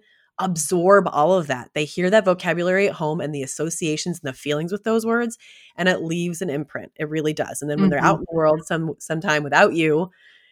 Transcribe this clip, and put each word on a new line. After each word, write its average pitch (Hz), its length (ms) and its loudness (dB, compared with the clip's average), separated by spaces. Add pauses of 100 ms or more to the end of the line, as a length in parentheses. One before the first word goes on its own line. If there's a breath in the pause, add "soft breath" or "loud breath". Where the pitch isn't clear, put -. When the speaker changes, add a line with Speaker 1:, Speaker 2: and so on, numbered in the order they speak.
(380 soft breath)
Speaker 1:
absorb 185 720 4
all 156 260 2
of 160 140 0
that. 123 260 -6
They 151 100 -2
hear 175 260 -2
that 214 140 4
vocabulary 180 640 0
at - 60 -4
home 160 260 -4
and 151 140 -6
the 143 80 -4
associations 156 800 -4
and 143 60 -8
the 131 100 -10
feelings 151 320 -4
with 202 140 -6
those 220 200 0
words, 233 320 -2 (400 loud breath)
and 175 120 0
it 180 120 0
leaves 170 400 -4
an 185 80 -6
imprint. 143 460 -8
It 151 160 -6
really 156 240 -2
does. - 260 -6
And 143 80 -6
then 147 120 -2
when 190 100 4
they're 143 80 0
out 160 160 4
Speaker 2:
Mm-hmm. 160 80 -6
Speaker 1:
in - 80 -10
the 165 60 -4
world 156 280 4
some, 160 360 -4
sometime 156 420 -2
without 147 320 4
you, 160 360 2 (420 soft breath)